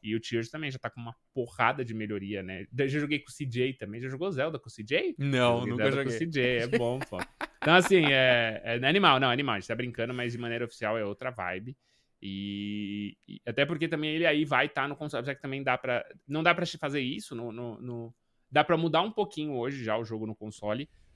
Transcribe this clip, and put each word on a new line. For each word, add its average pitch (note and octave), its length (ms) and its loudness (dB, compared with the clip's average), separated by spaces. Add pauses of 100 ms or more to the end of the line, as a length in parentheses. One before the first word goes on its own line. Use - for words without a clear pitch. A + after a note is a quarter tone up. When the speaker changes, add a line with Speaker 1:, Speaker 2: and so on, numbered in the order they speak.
Speaker 1:
E G#2+ 140 -2
o A2+ 40 2
Tears A#2 320 -2
também D3+ 180 -6
já C3 80 -8
tá B2 120 -8
com A#2+ 120 -14
uma A#2 140 -12 (180)
porrada B2 500 0
de A2+ 100 -6
melhoria, G2+ 500 -4
né? F#2+ 240 -10 (100)
Eu C#3 100 2
já D3 120 0
joguei D3 200 0
com - 80 -14
o - 40 -18
C - 120 -8
J B2+ 300 0
também. A2 260 -10
Já C3 80 -8
jogou D3+ 240 -6
Zelda D3 280 -2
com - 80 -16
o - 40 -14
C A2 120 -12
J? F3+ 340 0
Speaker 2:
Não, B2 420 4
Speaker 1:
Joguei A#2+ 120 -2
Speaker 2:
nunca A2+ 140 0
Speaker 1:
Zelda C#3 180 4
Speaker 2:
joguei. - 0 -
Speaker 1:
com B2+ 120 -2
o A2 40 -2
C E3 80 0
J, B2+ 320 2
é A#2 80 0 (100)
bom, B2 220 0
pô. - 180 -8 (400)
Então, D#3 160 4
assim, F3+ 380 8
é, B2 520 4
é B2 240 0
animal. D#3+ 320 6
Não, C3 120 4
animal, B2+ 240 0
a G2 40 -2
gente F#2+ 80 -12
tá A2+ 80 -2
brincando, A#2+ 380 -4
mas A#2+ 200 -4
de A#2+ 40 -8
maneira A#2 280 -4
oficial A2 300 -4
é A2 80 -2
outra G#2 280 -6
vibe. G2+ 440 -6 (460)
E, G2+ 960 -6 (100)
e G2 180 -16
até A#2+ 200 2
porque D#3+ 220 -2
também D#3 280 -2
ele E3 100 0
aí D3+ 200 4
vai C#3+ 240 2
tá C#3 180 -4
no C#3+ 80 -6
console, D3 300 -6
já C#3 80 -6
que - 80 -12
também C3+ 220 -8
dá B2+ 140 0
pra, B2 280 -2 (220)
não D#3 160 -2
dá E3+ 100 6
pra E3+ 120 0 (140)
fazer C#3+ 220 -2
isso C#3 340 -6
no, A#2 160 -8
no, A2+ 300 -10
no, A#2+ 340 -10 (360)
dá D3 120 6
pra E3 140 4
mudar D#3+ 240 4
um G#3+ 100 0
pouquinho D3+ 440 -2
hoje B2+ 280 -4
já A2 140 0
o A#2 60 -2
jogo A2 220 -6
no A2 100 -6
console, G#2+ 540 -6 (260)